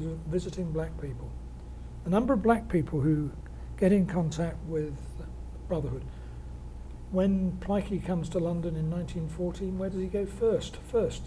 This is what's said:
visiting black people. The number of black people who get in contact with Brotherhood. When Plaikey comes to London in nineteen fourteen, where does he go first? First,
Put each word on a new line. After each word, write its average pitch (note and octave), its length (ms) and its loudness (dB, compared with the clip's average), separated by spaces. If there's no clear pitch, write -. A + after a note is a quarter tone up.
visiting F3 440 -2
black D#3+ 300 -2
people. A#2+ 280 -6
The E3+ 60 -4
number A#3+ 240 6
of F#3+ 100 4
black A3+ 240 6
people D#3 320 2
who D3+ 320 4
get F#3+ 140 8
in G3 140 8
contact E3 520 0
with D3+ 260 0
Brotherhood. C3+ 360 -2
When F#3 500 4
Plaikey G3 440 0
comes E3+ 240 0
to F#3 100 2
London E3+ 360 0
in D#3 140 0
nineteen E3+ 380 -2
fourteen, F#3 500 -2
where F#3+ 120 0
does F#3+ 100 -2
he F#3+ 80 -2
go G3+ 180 0
first? G#3+ 520 2
First, - 400 0